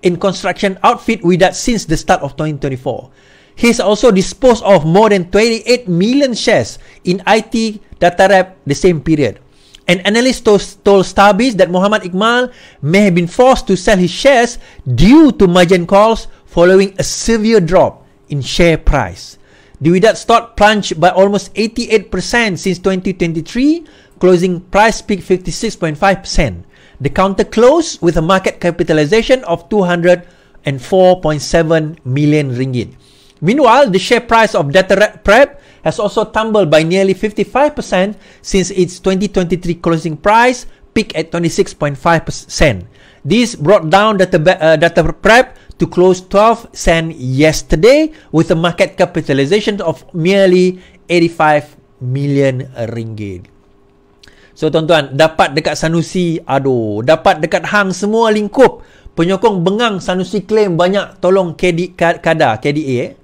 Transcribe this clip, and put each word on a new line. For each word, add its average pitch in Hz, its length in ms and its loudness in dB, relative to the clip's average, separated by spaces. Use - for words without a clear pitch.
in 175 160 -2
construction 190 640 -4
outfit 233 400 -2
Wydad 175 320 2
since 226 320 -6
the 160 80 -2
start - 240 -6
of 135 160 -10
twenty 156 240 -6
twenty-four. 131 480 -8
He 233 160 2
has - 80 -2
also 214 320 2
disposed 226 480 0
of 185 240 2
more 196 240 4
than 185 240 -2
twenty-eight 226 560 0
million 233 480 0
shares 156 420 -2
in 180 160 -4
I 214 160 2
T 220 400 -6
Data 180 320 2
Rep 185 400 2
the 139 80 -2
same 175 240 0
period. 147 400 -2
An 180 160 0
analyst 233 400 0
told, 202 160 4
told 196 240 4
Starbiz 208 480 2
that 175 160 2
Muhammad 202 320 0
Iqmal 226 480 -2
may 196 240 2
have 175 80 2
been 170 120 0
forced 254 400 2
to 190 80 2
sell 202 200 0
his 180 160 0
shares 240 480 0
due 233 560 6
to 190 80 4
margin 175 400 2
calls 214 400 2
following 190 560 2
a - 40 -2
severe 220 560 0
drop 160 440 0
in 143 80 -4
share 165 400 0
price. 101 560 -4
The 165 80 2
Wydad 190 240 2
stock - 400 -2
plunged 208 400 2
by 165 160 2
almost 196 400 0
eighty-eight 220 560 -4
percent 196 480 -2
since 180 240 -4
twenty 190 320 -4
twenty-three, 233 720 -2
closing 180 560 0
price 214 320 0
peak 196 160 -4
fifty-six 180 560 -6
point 156 240 -6
five 190 240 0
percent. 92 400 -4
The 135 80 -2
counter 190 320 0
closed 285 560 0
with 165 160 0
a 160 80 0
market 185 400 -2
capitalization 175 800 0
of 170 240 -6
two 208 160 0
hundred 175 400 0
and 139 160 -6
four 185 400 2
point 151 240 -4
seven 160 640 -2
million 147 480 -2
ringgit. 123 400 -6
Meanwhile, 247 480 2
the 180 80 0
share 240 240 -2
price 220 320 0
of 143 160 -2
Data 185 240 2
Rep 208 240 0
Prep 240 400 2
has 160 160 -4
also 208 240 -2
tumbled 214 480 -2
by 156 80 4
nearly 190 320 0
fifty-five 247 640 -2
percent 202 400 -4
since 185 320 -4
its 180 240 -2
twenty 190 320 -4
twenty-three 175 560 -4
closing 165 320 -2
price 233 480 0
peak 214 160 -4
at 156 160 -6
twenty-six 170 480 -4
point 143 220 -6
five 170 260 0
percent. - 640 -4
This 226 320 -2
brought 160 400 0
down 208 240 2
Data 185 240 0
Be-, 175 160 2
uh, 156 240 2
Data 165 240 2
Prep 220 560 2
to - 80 -2
close 180 400 0
twelve 220 480 0
sen 165 460 -2
yesterday 156 960 0
with 160 160 0
a 180 80 0
market 170 400 -2
capitalization 180 880 -2
of 160 160 -4
merely 185 640 2
eighty-five 165 580 0
million 135 720 -2
ringgit. 107 540 -12
So, 156 160 -4
tuan-tuan, 151 480 0
dapat 160 400 2
dekat 156 160 -4
Sanusi, 170 720 -2
aduh, 123 560 -2
dapat 160 400 0
dekat 170 240 -4
Hang, 196 240 0
semua 214 400 -2
lingkup. 214 560 0
Penyokong 185 480 0
bengang 208 320 -2
Sanusi 185 480 -6
claim 208 320 0
banyak 185 400 -2
tolong 180 400 0
K 180 160 0
D, 170 180 -6
Ka-, 170 300 -2
Kada, 151 400 0
K 143 80 -2
D 147 100 -4
A, 135 220 -4
eh? 190 80 -8